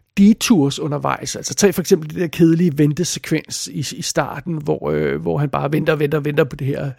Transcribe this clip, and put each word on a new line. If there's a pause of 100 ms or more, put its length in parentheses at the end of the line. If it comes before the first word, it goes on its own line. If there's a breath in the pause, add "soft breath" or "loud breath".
(180)
detours
undervejs.
Altså
tag
for
eksempel
det
der
kedelige
ventesekvens
i, (180)
i
starten,
hvor,
øh,
hvor
han
bare
venter
og
venter
og
venter
på
det
her,